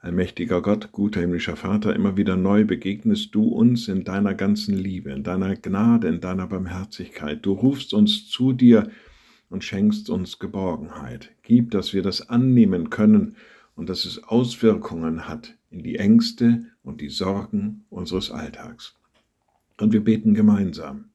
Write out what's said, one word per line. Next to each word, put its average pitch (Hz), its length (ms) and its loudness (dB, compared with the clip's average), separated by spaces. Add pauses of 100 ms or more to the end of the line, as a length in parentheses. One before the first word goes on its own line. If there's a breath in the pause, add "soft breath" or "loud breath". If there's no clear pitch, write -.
Allmächtiger 87 560 -2
Gott, 104 300 -2
guter 101 300 -2
himmlischer 87 340 -4
Vater, 104 400 -2
immer 98 200 0
wieder 98 220 0
neu 98 260 4
begegnest 101 720 -2
du 107 140 2
uns 117 400 2
in 95 160 -4
deiner 98 320 -2
ganzen 101 420 0
Liebe, 92 320 -6
in 67 140 -8
deiner 92 320 -2
Gnade, 107 520 2
in 85 140 -2
deiner 92 240 -4
Barmherzigkeit. 90 1000 -10
Du 98 100 0
rufst 131 380 -2
uns 104 380 2
zu 131 240 0
dir 120 380 6 (580 loud breath)
und 92 140 -10
schenkst 104 480 0
uns 92 260 -6
Geborgenheit. 78 960 -10 (100)
Gib, 117 300 2
dass 98 240 -4
wir 95 80 0
das - 260 -4
annehmen 120 640 4
können 107 440 4 (380 loud breath)
und 85 160 -12
dass 90 160 -6
es - 180 -14
Auswirkungen 101 1040 -2
hat - 300 -14 (140)
in 87 100 -16
die 78 160 -8
Ängste 117 680 4 (180 loud breath)
und - 180 -14
die 73 80 -12
Sorgen 98 800 -6
unseres 90 400 -8
Alltags. - 680 -16 (840)
Und 107 100 4
wir 107 120 2
beten 110 320 4
gemeinsam. 104 800 0